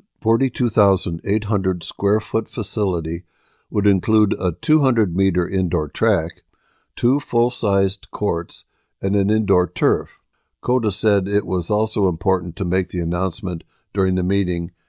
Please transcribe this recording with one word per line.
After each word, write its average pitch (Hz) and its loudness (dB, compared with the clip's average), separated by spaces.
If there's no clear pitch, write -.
forty-two 120 0
thousand 98 2
eight 104 -2
hundred 95 -2
square 101 0
foot 110 -4
facility 90 -4
would 101 0
include 104 2
a 92 0
two 151 0
hundred 117 2
meter 90 2
indoor 87 -2
track, 85 -2
two 131 0
full-sized 98 0
courts, 87 -4
and 98 0
an 98 2
indoor 98 2
turf. 104 -2
Coda 120 0
said 101 2
it 101 0
was 90 -2
also 107 0
important 90 0
to 95 -4
make 90 0
the 92 -4
announcement 87 -4
during 92 0
the 92 0
meeting 90 -2